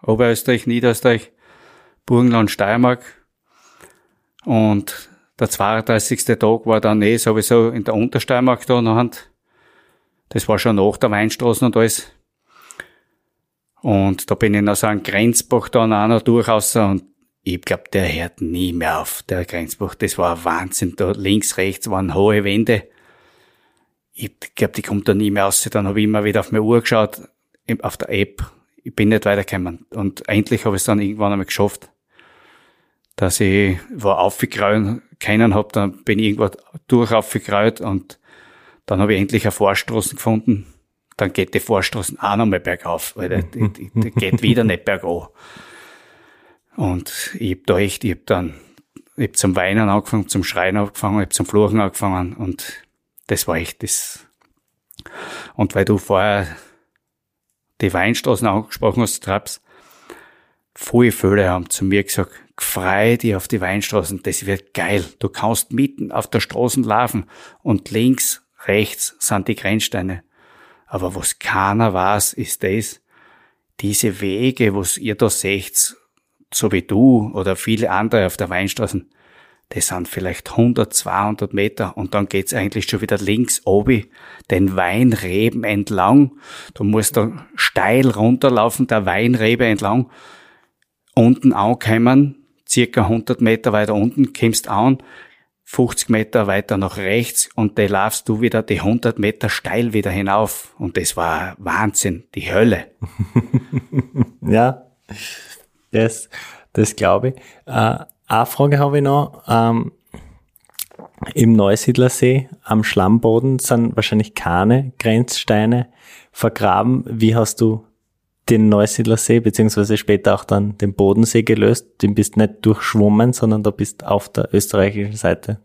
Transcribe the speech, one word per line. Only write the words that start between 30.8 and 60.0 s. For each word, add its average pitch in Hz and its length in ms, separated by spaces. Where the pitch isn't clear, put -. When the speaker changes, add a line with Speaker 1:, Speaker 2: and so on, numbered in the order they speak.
Speaker 1:
dann 104 160
irgendwann 101 320
einmal 98 140
geschafft, - 440
dass - 240
ich 98 380
wo 107 140
aufgekrallt 101 920
können 107 340
hab. 104 160
Dann 101 320
bin 107 160
ich 107 180
irgendwo 107 120
durch 117 260
aufgekrallt 107 640
und 98 400
dann 95 140
hab 101 100
ich 98 120
endlich 101 240
eine 101 80
Vorstraße 101 640
gefunden. 110 500
Dann 95 160
geht - 200
die 104 60
Vorstraße 98 640
auch 101 160
noch 113 80
mal 95 160
bergauf, 85 560
Alter. 90 240
Die, 107 260
die, - 260
die 113 180
geht 101 300
wieder 113 220
nicht 95 220
bergab. 87 480
Und 92 600
ich 92 200
hab - 80
da 101 120
echt, 101 280
ich 98 60
hab - 140
dann, 90 280
ich 135 100
hab - 80
zum 95 220
Weinen 101 320
angefangen, 101 400
zum 95 160
Schreien 95 320
angefangen, 104 420
ich 95 60
hab - 80
zum - 120
Fluchen 104 360
angefangen 92 560
und - 480
das - 220
war 82 80
echt - 260
das. - 440
Und 101 200
weil 98 80
du 104 140
vorher 101 500
die 92 120
Weinstraßen 113 540
angesprochen 107 540
hast, - 200
Traps, - 400